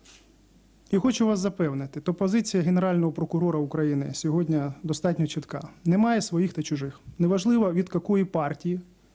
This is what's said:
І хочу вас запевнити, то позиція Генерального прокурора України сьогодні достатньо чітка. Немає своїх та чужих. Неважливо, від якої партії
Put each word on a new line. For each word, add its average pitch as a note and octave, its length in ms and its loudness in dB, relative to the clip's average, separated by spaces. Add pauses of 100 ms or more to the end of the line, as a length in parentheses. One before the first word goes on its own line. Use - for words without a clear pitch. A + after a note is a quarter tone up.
(920)
І G3 60 2
хочу A#3 300 2
вас G#3+ 140 2
запевнити, D3+ 600 -2
то F3 140 -2
позиція G3 480 0
Генерального F3 500 2
прокурора D#3+ 460 0
України C#3+ 560 -2
сьогодні D#3 480 0 (200)
достатньо E3 440 0
чітка. C#3+ 420 -8 (160)
Немає G#3+ 380 4
своїх F3 300 0
та D#3 100 -6
чужих. C#3 380 -6 (180)
Неважливо, F#3+ 540 2
від F3+ 220 0
якої G3 300 2
партії F3 560 -4 (340)